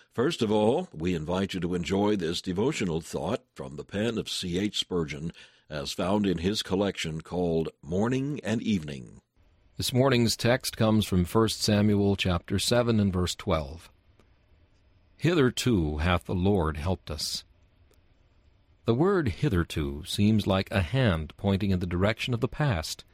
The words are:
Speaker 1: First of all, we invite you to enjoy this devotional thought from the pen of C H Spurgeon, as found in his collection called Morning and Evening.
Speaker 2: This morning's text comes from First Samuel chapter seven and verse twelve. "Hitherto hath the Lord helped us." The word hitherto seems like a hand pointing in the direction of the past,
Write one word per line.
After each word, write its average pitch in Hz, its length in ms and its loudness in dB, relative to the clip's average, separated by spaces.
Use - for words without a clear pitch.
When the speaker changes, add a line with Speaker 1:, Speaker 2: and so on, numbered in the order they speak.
Speaker 1:
First 151 280 -2
of 104 120 2
all, 113 420 2
we 87 220 -2
invite 87 360 -2
you 92 60 -6
to 87 160 -2
enjoy 98 400 2
this 87 260 -2
devotional 92 600 -2
thought 82 420 -4
from 67 180 -12
the 71 100 -12
pen 110 340 -2
of 85 100 -6
C 87 280 -4
H 101 220 -2
Spurgeon, 80 540 -4
as 71 220 -8
found 101 360 0
in 90 120 2
his 95 240 -2
collection 92 600 -2
called 82 480 -2
Morning 123 640 -2
and 107 180 -2
Evening. 71 560 -4
Speaker 2:
This - 140 -4
morning's 123 440 4
text - 400 0
comes 107 300 4
from 90 180 2
First 110 380 0
Samuel 104 520 4
chapter 95 440 -2
seven 117 420 2
and 101 100 2
verse 90 240 -2
twelve. 80 560 -4
"Hitherto 123 800 2
hath 87 300 0
the 107 80 -4
Lord 90 420 2
helped 85 340 -4
us." - 320 -8
The 117 100 2
word 170 340 2
hitherto 80 760 -2
seems 104 400 2
like 95 240 0
a 101 120 0
hand 90 560 0
pointing 98 320 0
in 92 100 2
the 90 60 -2
direction 95 480 0
of 113 60 -4
the 127 80 0
past, 117 540 -4